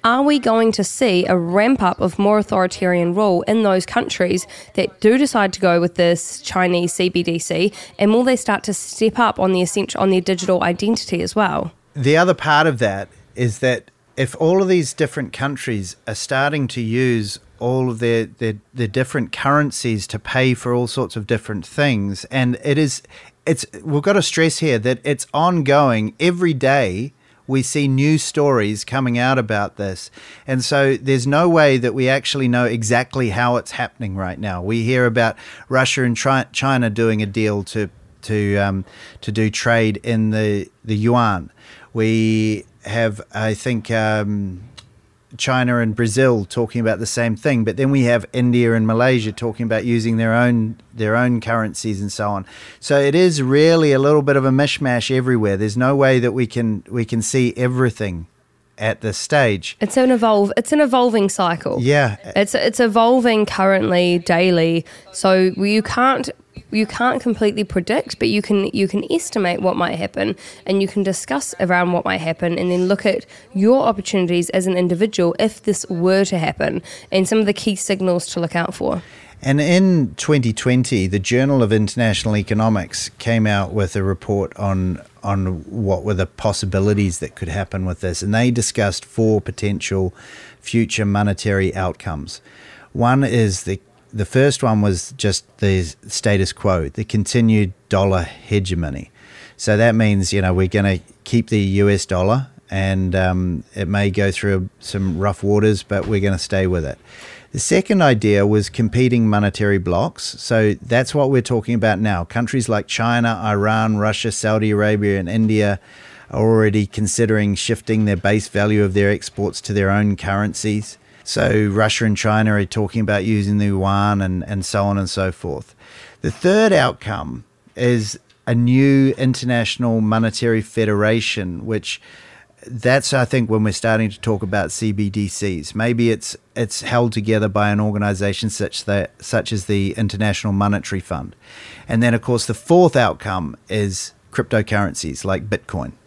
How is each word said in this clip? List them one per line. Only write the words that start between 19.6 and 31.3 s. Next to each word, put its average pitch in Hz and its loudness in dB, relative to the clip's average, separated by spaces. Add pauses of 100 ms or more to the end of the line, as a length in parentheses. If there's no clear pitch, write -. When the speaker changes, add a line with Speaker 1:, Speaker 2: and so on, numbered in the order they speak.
Speaker 2:
to 107 -8
pay 131 0
for 120 -4
all 123 0
sorts - -4
of 107 -8
different 107 -4
things, 107 -2
and 127 0
it 143 0
is, 147 -2 (460)
it's, 160 0 (200)
we've 147 -2
got 202 2
to 190 2
stress - 0
here 135 0
that 123 0
it's 139 -4
ongoing. 139 2
Every 175 0
day 131 0 (340)
we 135 0
see 143 -2
new 139 2
stories 120 0
coming 127 -2
out 131 2
about 104 -2
this. 98 -8 (360)
And 131 -2
so 139 2
there's 131 0
no 151 2